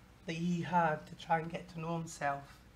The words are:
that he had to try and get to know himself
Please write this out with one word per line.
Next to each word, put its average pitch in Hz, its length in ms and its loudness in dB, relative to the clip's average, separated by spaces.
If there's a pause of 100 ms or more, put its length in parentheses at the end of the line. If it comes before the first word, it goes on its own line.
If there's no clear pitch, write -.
(260)
that 170 60 -4
he 170 300 2
had 156 440 4
to - 80 -14 (100)
try 165 140 4
and 165 120 -4
get 175 220 -6
to 165 80 -8
know 165 160 -2
himself 143 460 -2 (340)